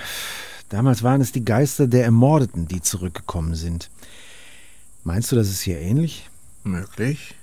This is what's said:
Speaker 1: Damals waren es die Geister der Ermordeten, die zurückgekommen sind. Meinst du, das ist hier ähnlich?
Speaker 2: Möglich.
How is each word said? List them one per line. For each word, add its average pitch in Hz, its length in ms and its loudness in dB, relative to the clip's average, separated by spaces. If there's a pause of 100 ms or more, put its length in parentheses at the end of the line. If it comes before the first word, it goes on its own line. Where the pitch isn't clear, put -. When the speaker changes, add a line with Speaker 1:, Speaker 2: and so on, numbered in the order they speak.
(680)
Speaker 1:
Damals 117 360 2
waren 135 180 4
es 123 100 0
die 120 140 -4
Geister 131 420 2
der 123 160 4
Ermordeten, 117 640 4
die 90 140 -4
zurückgekommen 87 760 -4
sind. 82 340 -6 (1160)
Meinst 92 260 -2
du, 131 60 2
das 107 100 4
ist 98 140 -4
hier 85 180 -4
ähnlich? 127 500 -2 (360)
Speaker 2:
Möglich. 101 760 -6